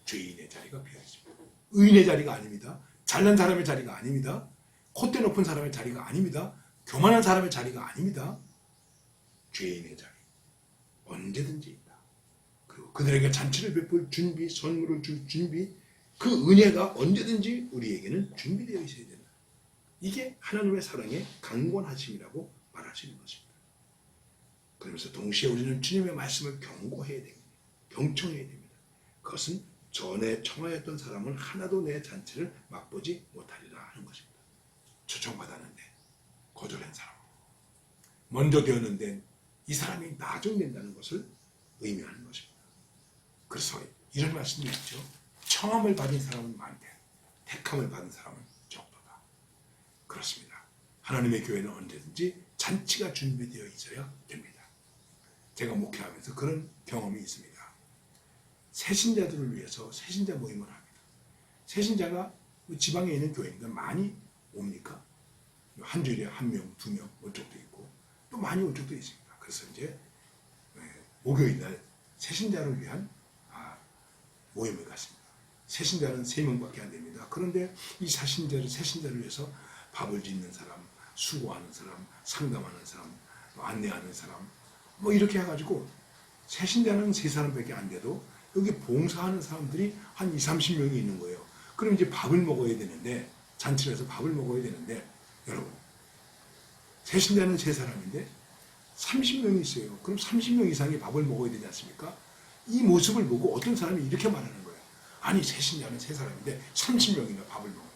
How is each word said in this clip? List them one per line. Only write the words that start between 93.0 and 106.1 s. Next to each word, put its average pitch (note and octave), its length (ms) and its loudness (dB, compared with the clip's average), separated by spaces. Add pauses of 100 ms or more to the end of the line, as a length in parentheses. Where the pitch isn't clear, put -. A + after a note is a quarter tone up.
잔치를 C3+ 360 0
해서 B2 120 -6
밥을 D3 260 -4
먹어야 B2 300 0
되는데, - 460 -8 (400)
여러분, - 220 -8 (1300)
새신자는 F#3 540 6
세 C#3+ 140 0
사람인데 G#2 560 -6 (680)
삼십 B3+ 480 0
명이 F#3+ 160 6
있어요. A2 380 -6
그럼 G3+ 200 -4
삼십 A#3+ 380 2
명 G#3 120 6
이상이 D3 300 2
밥을 D3 260 0
먹어야 A#2+ 260 0
되지 G#2 160 -8
않습니까? - 500 -12 (500)
이 B3 160 2
모습을 A#3 440 8
보고 B2 300 2
어떤 A#3 200 0
사람이 E3+ 300 0
이렇게 G3+ 220 0
말하는 - 360 -4
거예요. - 140 -14 (420)
"아니, F#3 220 4
새신자는 B2 560 -2
세 D3+ 160 -8